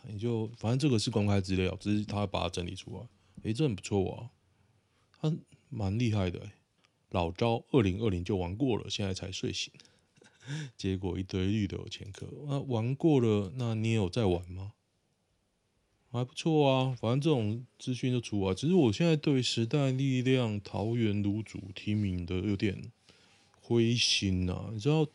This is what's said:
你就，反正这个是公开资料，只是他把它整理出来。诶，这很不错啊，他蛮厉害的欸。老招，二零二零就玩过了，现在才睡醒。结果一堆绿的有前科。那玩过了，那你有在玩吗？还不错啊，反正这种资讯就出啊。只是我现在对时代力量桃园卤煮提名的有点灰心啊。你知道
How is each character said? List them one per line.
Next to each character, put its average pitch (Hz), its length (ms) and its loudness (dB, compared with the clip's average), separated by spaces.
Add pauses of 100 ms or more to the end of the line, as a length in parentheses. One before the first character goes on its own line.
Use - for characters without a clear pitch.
你 107 100 -10
就， 110 380 -2
反 110 160 0
正 127 60 2
这 151 100 2
个 120 100 4
是 110 120 0
公 107 160 2
开 101 140 4
资 95 140 -2
料， 92 220 0
只 104 200 0
是 104 80 0
他 101 220 -2
把 92 180 -2
它 87 40 -2
整 87 180 -6
理 90 80 -8
出 - 240 -12
来。 117 80 -14 (380)
诶， 107 80 -2
这 120 120 -2
很 120 120 0
不 90 60 -10
错 98 300 0
啊， 117 180 -12 (880)
他 156 160 0 (320)
蛮 104 280 -2
厉 117 160 2
害 98 180 2
的 - 100 -6
欸。 104 120 -14 (580)
老 85 200 0
招， 117 400 0
二 135 120 6
零 98 180 0
二 113 80 0
零 87 160 -2
就 104 120 -2
玩 90 200 -4
过 120 200 0
了， - 140 -8
现 101 160 -4
在 95 80 -2
才 92 160 -8
睡 101 220 -6
醒。 - 180 -8 (1040)
结 95 200 -4
果 90 220 -6
一 95 40 -4
堆 92 240 -4
绿 101 200 0
的 82 100 -6
有 - 120 -12
前 - 240 -12
科。 - 140 -14 (200)
那 139 140 -4
玩 123 340 -2
过 147 260 4
了， 104 360 2
那 117 180 -2
你 110 180 0
有 107 160 2
在 110 180 0
玩 87 240 0
吗？ 95 220 -12 (1400)
还 123 140 -2
不 - 100 -8
错 151 360 4
啊， 131 280 2
反 113 140 0
正 135 80 2
这 143 80 2
种 120 380 0 (120)
资 127 160 -4
讯 127 160 -2
就 123 100 0
出 104 200 -2
啊。 95 140 2
只 131 120 -2
是 170 60 4
我 147 200 6
现 170 140 2
在 165 80 4
对 147 280 2
时 117 240 0
代 139 240 2
力 131 320 0
量 120 400 2
桃 104 340 -2
园 104 260 2
卤 101 200 0
煮 - 320 -12
提 - 200 -2
名 95 300 0
的 87 120 -2
有 98 200 0
点 107 340 -2 (720)
灰 117 340 4
心 95 540 2
啊。 98 240 -4
你 110 80 -8
知 117 80 -2
道 156 260 4